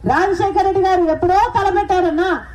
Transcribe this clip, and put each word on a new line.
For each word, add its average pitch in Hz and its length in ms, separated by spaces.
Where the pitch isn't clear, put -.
రాజశేఖర 392 580
రెడ్డి 381 180
గారు 359 160
ఎప్పుడో 359 240
తలపెట్టారన్నా 370 720